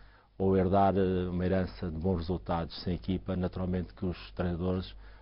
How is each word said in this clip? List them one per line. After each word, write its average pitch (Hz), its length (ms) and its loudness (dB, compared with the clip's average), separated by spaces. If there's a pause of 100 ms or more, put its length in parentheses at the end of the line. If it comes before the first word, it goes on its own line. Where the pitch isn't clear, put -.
(380)
ou 95 180 4
herdar, 95 400 6
eh, 92 320 2
uma 87 160 -2
herança 90 460 0
de 78 80 -6
bons 87 200 2
resultados 85 640 -4
sem 90 120 -2
equipa, 92 400 -2
naturalmente 90 580 -2
que - 140 -6
os - 260 -6
treinadores 90 600 -2 (280)